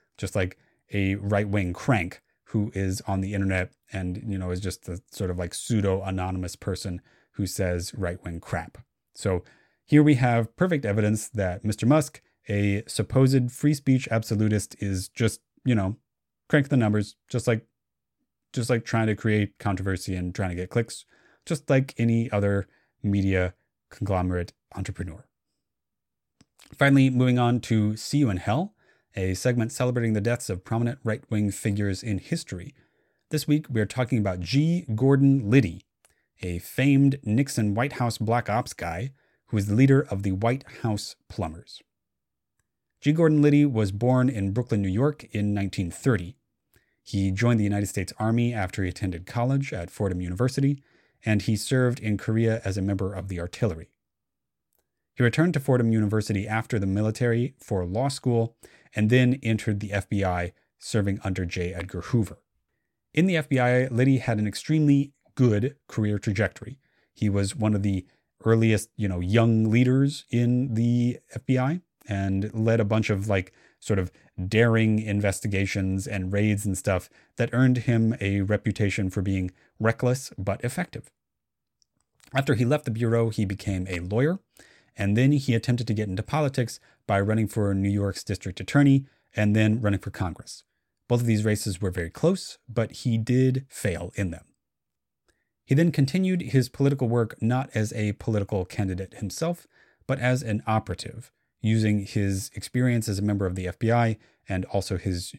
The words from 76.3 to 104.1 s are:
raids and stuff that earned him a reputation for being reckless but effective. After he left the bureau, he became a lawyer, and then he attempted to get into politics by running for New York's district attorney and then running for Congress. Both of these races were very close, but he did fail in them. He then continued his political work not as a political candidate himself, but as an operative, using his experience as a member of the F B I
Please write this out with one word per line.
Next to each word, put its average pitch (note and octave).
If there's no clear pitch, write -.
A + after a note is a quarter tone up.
raids G#2
and F#2+
stuff -
that A#2
earned B2+
him A2+
a G2
reputation G2+
for F#2+
being F#2+
reckless B2
but G2+
effective. -
After C3+
he A2+
left C#3
the A#2+
bureau, A#2
he A2
became F#2+
a F2+
lawyer, B2
and G2+
then C3
he C3+
attempted A#2
to A2+
get G#2
into F#2+
politics C#3
by G2
running G#2+
for G2+
New G2
York's G2+
district -
attorney C#3
and G#2
then G#2+
running G2+
for G2
Congress. -
Both A#2+
of A#2+
these G#2+
races G#2
were G2
very E2+
close, -
but A2+
he A#2
did B2+
fail F#2
in F#2+
them. -
He C3+
then E3+
continued F#3
his B2
political C#3
work A#2
not B2
as G#2+
a G#2+
political G2+
candidate F#2+
himself, E3
but -
as B2+
an G#2+
operative, A2
using G#2+
his G2
experience B2
as G2+
a -
member G#2
of F2+
the F2+
F E2+
B A2+
I A#2